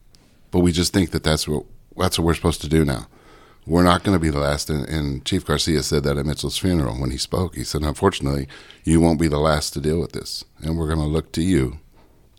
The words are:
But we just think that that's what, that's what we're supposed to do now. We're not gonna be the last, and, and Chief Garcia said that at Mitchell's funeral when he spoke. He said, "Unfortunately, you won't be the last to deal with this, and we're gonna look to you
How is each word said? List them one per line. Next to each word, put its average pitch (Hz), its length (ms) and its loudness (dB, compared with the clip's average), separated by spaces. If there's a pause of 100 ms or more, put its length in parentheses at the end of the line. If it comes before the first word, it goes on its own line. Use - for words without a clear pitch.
(520)
But 92 80 2
we 90 120 6
just 85 220 0
think 92 160 2
that 78 140 -4
that's 78 240 0
what, 76 180 -4 (320)
that's 90 220 0
what 82 60 2
we're 82 100 4
supposed 80 260 -2
to 73 80 -8
do 78 160 4
now. 62 220 -4 (580)
We're 87 180 2
not 90 200 4
gonna 98 160 2
be 80 100 0
the 71 100 0
last, 71 300 -2
and, 76 180 -2
and 71 380 -4
Chief 90 180 -2
Garcia 76 380 0
said 71 220 0
that 71 140 0
at 71 100 -2
Mitchell's 71 320 -4
funeral 78 360 0
when 67 140 -4
he 62 80 -6
spoke. - 380 -4
He - 80 -6
said, - 180 -6
"Unfortunately, 71 680 -2 (360)
you 80 180 4
won't 82 180 4
be 82 80 2
the 73 120 0
last 76 340 0
to 73 80 -8
deal 78 180 0
with - 120 -6
this, - 340 -10 (160)
and 80 160 -4
we're 80 120 -2
gonna 78 180 0
look 78 240 -2
to 82 100 -2
you 76 380 2 (600)